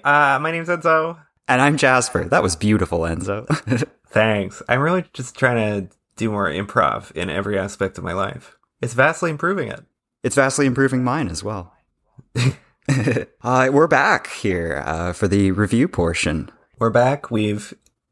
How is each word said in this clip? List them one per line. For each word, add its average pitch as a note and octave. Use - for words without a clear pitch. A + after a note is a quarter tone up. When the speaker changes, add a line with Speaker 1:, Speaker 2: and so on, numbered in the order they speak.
Speaker 1:
uh, C#3+
my D#3
name's E3
Enzo. E3
Speaker 2:
And B2+
I'm C#3+
Jasper. C3
That -
was F2+
beautiful, G2+
Enzo. E2
<laughs> -
Speaker 1:
Thanks. G#2+
I'm B2
really F3
just -
trying G#2+
to -
do A2+
more G2+
improv D#2+
in F2+
every G2
aspect F#2+
of F2+
my F2
life. -
It's A#2+
vastly D#3+
improving E3
it. -
Speaker 2:
It's B2+
vastly C#3
improving B2+
mine B2+
as E2+
well. G#2
<laughs> B2
Uh, B2+
we're D3
back D#3
here, E2+
uh, E2
for G2+
the G2
review G#2+
portion. E2
Speaker 1:
We're A2+
back. B2+
We've G#2+